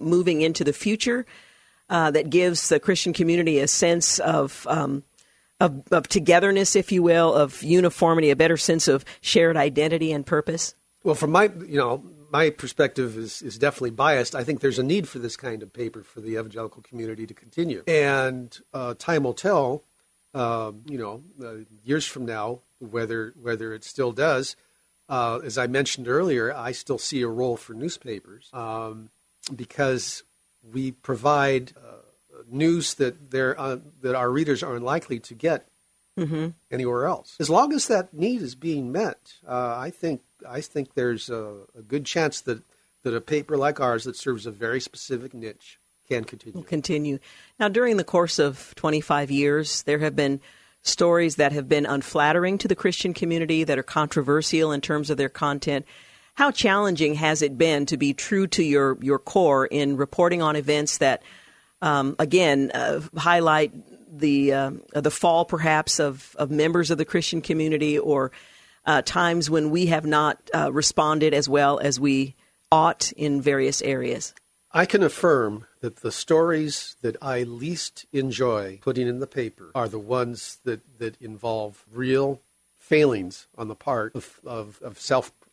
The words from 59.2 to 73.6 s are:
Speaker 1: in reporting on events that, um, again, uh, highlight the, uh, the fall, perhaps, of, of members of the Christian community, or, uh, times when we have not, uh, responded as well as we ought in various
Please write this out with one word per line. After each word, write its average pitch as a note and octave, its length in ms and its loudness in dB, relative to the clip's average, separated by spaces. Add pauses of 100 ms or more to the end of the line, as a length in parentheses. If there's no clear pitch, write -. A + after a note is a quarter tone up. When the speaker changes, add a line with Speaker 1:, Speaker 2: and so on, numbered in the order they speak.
Speaker 1:
in C#3+ 300 0
reporting E3+ 460 0
on D3+ 160 0
events D3 400 0
that, - 260 2 (580)
um, C#3 380 0
again, D3 540 4
uh, B2+ 260 -2 (160)
highlight D#3+ 560 4 (420)
the, C#3+ 380 2
uh, C3+ 200 0 (220)
the D3 160 0
fall, E3+ 360 2
perhaps, D#3 520 0
of, C#3 400 -4
of C#3+ 140 -2
members D#3+ 400 2
of D#3+ 60 0
the D3 80 0
Christian E3 360 -2
community, D#3 560 0
or, C#3 360 0 (520)
uh, D3 180 2
times E3+ 460 0
when D3+ 200 2
we F3 160 2
have D#3+ 200 2
not, D3+ 320 2 (160)
uh, D#3+ 200 0
responded D3+ 600 2
as C#3+ 140 0
well C#3+ 320 2
as C#3+ 180 -2
we C3+ 380 0 (380)
ought - 400 2
in C#3+ 280 -2
various C3+ 400 2